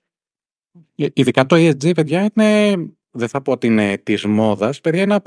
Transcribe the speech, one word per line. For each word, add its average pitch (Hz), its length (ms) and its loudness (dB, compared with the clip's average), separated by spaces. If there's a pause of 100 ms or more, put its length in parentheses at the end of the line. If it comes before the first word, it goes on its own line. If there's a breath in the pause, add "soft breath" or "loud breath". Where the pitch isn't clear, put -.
(960)
Ε, 147 180 -4
ειδικά 131 320 2
το 151 100 2
E 165 140 4
S 151 160 -2
G, 175 100 2
παιδιά, 160 400 -2
είναι, 208 400 2 (360)
δεν 117 160 -6
θα 139 140 -6
πω 135 100 -4
ότι 123 160 -2
είναι 104 300 0
της 104 280 -4
μόδας, 107 560 0
παιδιά, 165 200 -2
είναι 202 260 0